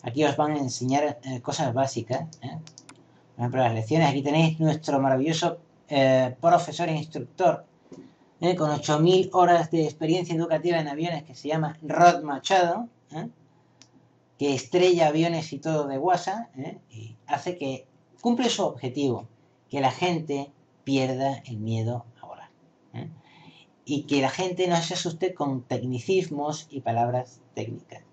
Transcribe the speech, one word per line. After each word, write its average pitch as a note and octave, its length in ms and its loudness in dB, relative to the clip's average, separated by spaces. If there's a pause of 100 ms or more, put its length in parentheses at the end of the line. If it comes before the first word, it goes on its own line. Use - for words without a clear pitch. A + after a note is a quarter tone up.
Aquí B2+ 220 -2
os C#3+ 120 0
van D3+ 160 0
a D3+ 60 -2
enseñar, C#3 680 -2
eh, B2+ 160 -8
cosas C3+ 320 -4
básicas, C3 560 -4 (140)
¿eh? D3 160 -12 (760)
Por - 40 -14
ejemplo, B2 240 -2
las A#2 100 2
lecciones. C#3 380 2
Aquí C#3 100 -2
tenéis D#3+ 400 2
nuestro D3+ 400 0
maravilloso, D3 580 0 (300)
eh, C3 500 4
profesor E3+ 520 4
e D#3 60 0
instructor, - 680 0 (760)
¿eh? F3 160 2
Con D3+ 140 0
ocho D3+ 300 0
mil F3+ 320 6
horas F3 380 6
de E3 140 2
experiencia E3+ 500 -2
educativa E3 440 0
en D3+ 100 -2
aviones, D#3 340 -4
que C3 120 -20
se - 140 -10
llama D#3 320 -2
Rod D#3+ 440 6
Machado, F3+ 640 0 (220)
¿eh? F3 180 -10 (1080)
Que C#3 160 0
estrella F3 540 4
aviones D#3+ 460 0
y C3+ 60 -12
todo D#3 260 -2
de C3+ 100 -6
guasa, G3+ 600 -2
¿eh? E3+ 200 -12 (120)
Y A2 260 -16 (100)
hace C#3+ 300 -4
que C3+ 300 -8 (340)
cumple A#3+ 300 2
su G3 140 0
objetivo, B2+ 640 -4 (420)
que C#3 100 -4
la C3 100 2
gente D#3 600 -2 (340)
pierda C3 600 0
el A#2 140 -10
miedo A2+ 480 -4 (160)
a - 40 -18
volar, - 240 -20 (440)
¿eh? - 160 -12 (720)
Y C#3+ 200 -4
que - 180 2
la C3+ 80 0
gente F3+ 360 -2
no E3+ 100 2
se E3+ 180 -2
asuste F3+ 400 -4
con C3+ 280 -4
tecnicismos D3 1080 -4
y C3+ 100 -10
palabras A#2+ 600 -2 (140)
técnicas. - 480 -12 (100)